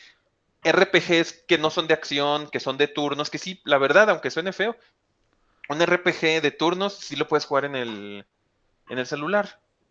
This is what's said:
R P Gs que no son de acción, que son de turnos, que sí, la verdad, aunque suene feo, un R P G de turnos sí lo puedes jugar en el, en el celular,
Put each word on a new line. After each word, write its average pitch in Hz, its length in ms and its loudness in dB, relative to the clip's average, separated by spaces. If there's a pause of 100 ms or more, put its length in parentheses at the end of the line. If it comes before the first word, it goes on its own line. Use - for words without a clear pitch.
(640)
R 175 240 4
P 175 140 4
Gs 165 320 2 (160)
que 170 100 4
no 151 120 0
son 160 180 -4
de 160 60 6
acción, 147 560 -2
que 131 100 -4
son 135 180 -6
de 143 80 4
turnos, 143 440 -4
que - 80 -8
sí, 185 260 -12
la 143 140 2
verdad, 151 320 4
aunque 156 200 0
suene 175 220 -6
feo, 220 240 -4 (920)
un 151 140 0
R 170 160 4
P 175 160 0
G 160 260 0
de 147 120 2
turnos 185 420 0
sí - 220 -12
lo 147 100 -2
puedes 151 200 0
jugar 139 180 0
en 143 100 -8
el, 104 520 -8 (600)
en 123 100 -6
el 127 80 -4
celular, 180 540 -4 (300)